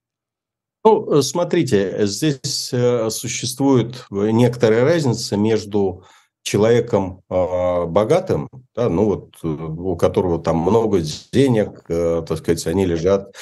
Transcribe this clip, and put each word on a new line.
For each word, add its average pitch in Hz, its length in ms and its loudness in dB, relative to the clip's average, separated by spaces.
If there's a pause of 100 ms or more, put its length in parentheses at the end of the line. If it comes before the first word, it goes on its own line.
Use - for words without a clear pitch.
(840)
Ну, 202 340 2
э, 139 40 4
смотрите, 127 840 0
здесь, 135 680 -4
э, 123 380 0
существует, - 1000 -2
э, 101 200 0
некоторая 117 540 4
разница 139 520 0
между 101 680 -2 (380)
человеком, 104 840 0
э, 90 560 0
богатым, 95 640 0 (260)
да, 117 140 0
ну 92 160 2
вот, 90 300 -2 (100)
э, - 20 -6
у 80 500 -6
которого 87 460 0
там 82 140 0
много 101 440 2 (320)
денег, 123 580 0
э, 85 360 0
так 78 120 -4
сказать, 82 280 -2
они 92 200 0
лежат, 87 560 0